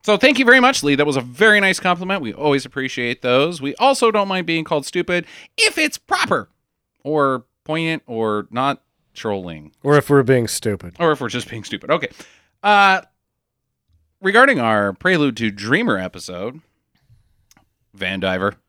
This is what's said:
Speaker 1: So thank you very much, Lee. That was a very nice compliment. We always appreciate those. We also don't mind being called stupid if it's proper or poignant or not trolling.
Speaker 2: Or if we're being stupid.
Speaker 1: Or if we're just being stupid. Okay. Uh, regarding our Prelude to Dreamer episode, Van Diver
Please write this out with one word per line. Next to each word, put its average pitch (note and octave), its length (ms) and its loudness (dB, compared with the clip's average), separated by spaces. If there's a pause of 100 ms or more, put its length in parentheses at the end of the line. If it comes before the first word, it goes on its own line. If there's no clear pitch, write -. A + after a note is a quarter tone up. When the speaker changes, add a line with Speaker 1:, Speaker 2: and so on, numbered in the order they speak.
Speaker 1:
So G#3 120 2
thank C4 240 4
you C4+ 40 2
very B3 140 8
much, B3+ 240 2
Lee. C#3+ 140 2
That D3 100 2
was C#3+ 100 -2
a C3+ 40 0
very F3+ 400 2
nice F#3+ 180 0
compliment. F#3 440 -2
We A2+ 100 -8
always C#3 320 0
appreciate B2+ 580 -6
those. C#3 400 0
We C#3 140 -6
also B3+ 340 2
don't G#3 160 0
mind F#3 220 -4
being E3 160 -2
called D3 200 -2
stupid F3 420 -4 (300)
if A4 220 0
it's D#4 200 -2
proper G3 500 -4 (560)
or C#3 400 -2 (180)
poignant D#3+ 440 -4
or A2 440 -4
not C3+ 320 -4 (320)
trolling. F2 560 -8 (140)
Speaker 2:
Or C#3+ 120 4
if - 140 0
we're C#3 140 6
being A#2+ 240 2
stupid. F#2+ 500 -6
Speaker 1:
Or E3 140 2
if C#3+ 80 -4
we're A#2+ 80 -6
just A#2 200 -8
being A2+ 140 -12
stupid. - 300 -8
Okay. E3 160 -2 (560)
Uh, G3 380 4 (1160)
regarding A3 380 4
our G#2+ 340 2
Prelude D3 440 0
to A2 160 -4
Dreamer A2+ 460 -2
episode, F#2 640 -10 (1300)
Van F#2+ 260 -6
Diver F#2 340 -2 (140)